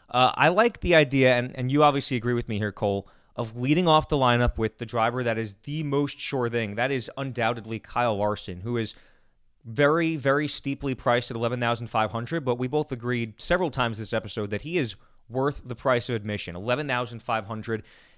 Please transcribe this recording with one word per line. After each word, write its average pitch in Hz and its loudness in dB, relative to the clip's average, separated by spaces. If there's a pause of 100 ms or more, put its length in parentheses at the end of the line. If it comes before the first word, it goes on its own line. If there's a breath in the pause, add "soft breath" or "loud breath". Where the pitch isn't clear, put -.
Uh, 127 4
I 143 4
like 208 4
the 170 4
idea, 135 6
and, 123 -2
and 127 -2
you 147 4
obviously 139 4
agree 120 0
with 120 -2
me 110 -4
here, 101 -2
Cole, 101 -2 (300 soft breath)
of 113 -6
leading 147 2
off 156 4
the 160 2
lineup 120 4
with 110 -2
the 117 -8
driver 117 0
that 113 0
is 107 -6
the 151 -6
most 143 -2
sure 127 -2
thing. 113 -2
That 120 -2
is 131 -2
undoubtedly 117 -4
Kyle 117 0
Larson, 98 -4
who 120 -4
is 110 -4 (680 soft breath)
very, 156 2
very 139 0
steeply 139 -4
priced 123 0
at 117 -8
eleven 117 -2
thousand 117 0
five 110 0
hundred, 123 -4
but 123 0
we 127 -2
both 151 -2
agreed 117 -4
several 175 0
times 117 -2
this 110 -6
episode 107 -4
that 104 -4
he 160 -6
is 127 -2 (320 soft breath)
worth 131 -2
the 123 -8
price 123 0
of 120 0
admission, 101 -6
eleven 123 -2
thousand 120 -4
five 110 -2
hundred. 110 -6 (340 soft breath)